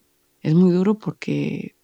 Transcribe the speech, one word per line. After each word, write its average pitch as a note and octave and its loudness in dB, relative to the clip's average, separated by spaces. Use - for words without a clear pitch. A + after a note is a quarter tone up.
Es D3+ 0
muy F3+ 6
duro F#3+ 0
porque, - -8